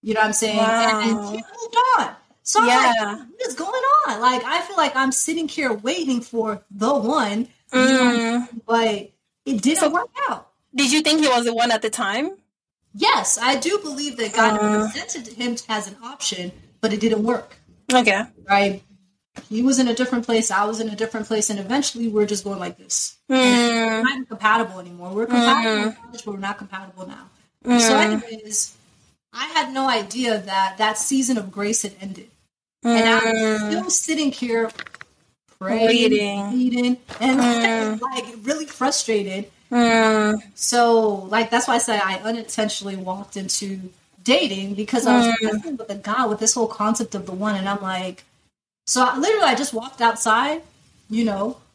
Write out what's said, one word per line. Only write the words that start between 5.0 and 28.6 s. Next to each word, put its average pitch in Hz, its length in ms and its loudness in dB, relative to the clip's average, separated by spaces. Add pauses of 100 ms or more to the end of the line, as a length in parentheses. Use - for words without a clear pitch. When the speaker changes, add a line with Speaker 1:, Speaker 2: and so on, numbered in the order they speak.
Speaker 1:
sitting 320 360 -2
here 269 260 -2
waiting 254 480 -2
for 220 380 -4 (120)
the 214 220 0
one, 233 540 0 (240)
you 254 80 2
know, 254 400 4
Speaker 2:
Mm. 233 460 -4
Speaker 1:
but 220 460 0 (340)
it 247 160 -2
didn't 294 180 2
Speaker 2:
So 302 100 4
Speaker 1:
work 359 200 -2 (180)
out. - 200 -8 (260)
Speaker 2:
did 262 180 2
you 311 100 4
think 311 200 2
he 302 80 4
was 240 160 2
the 233 80 0
one 233 180 2
at 220 120 0
the 214 80 -2
time? 233 400 -4 (640)
Speaker 1:
Yes, - 420 2
I 254 200 0
do 359 200 -2
believe 285 400 -6
that 220 160 -4
God 214 260 4
Speaker 2:
Uh. 208 300 2
Speaker 1:
presented 262 380 -10
him 233 280 -4 (140)
as 214 180 -4
an 196 160 -18
option, 185 480 -8 (300)
but 208 120 0
it 196 60 -2
didn't 214 240 2
work. 226 320 -2 (380)
Speaker 2:
Okay. 220 300 4 (260)
Speaker 1:
Right? 196 320 2 (680)
He 220 140 -2
was 254 180 4
in 254 80 2
a 233 60 0
different 247 320 -2
place. 226 260 0
I 196 140 0
was 220 160 -4
in 220 80 -4
a 208 60 -10
different 220 320 -6
place. 214 240 0
And 202 80 -4
eventually 233 500 -2
we're 208 160 2
just 202 180 -4
going 196 160 -6
like 175 180 -10
this. - 380 -6 (140)
Speaker 2:
Mm. 240 720 2
Speaker 1:
We're - 0 - (160)
not 262 100 -10
compatible 214 520 0
anymore. 175 340 -16
We're 226 140 -2
compatible 233 560 2
in 220 100 -2
Speaker 2:
Mm. - 100 -20
Speaker 1:
college, - 220 -18
but 214 80 -10
we're 190 60 -10 (100)
not 202 80 -8
compatible 190 500 -16
now. - 220 -20 (340)
Speaker 2:
Mm. 247 160 4
Speaker 1:
So 226 180 6
anyways, 214 760 -2 (580)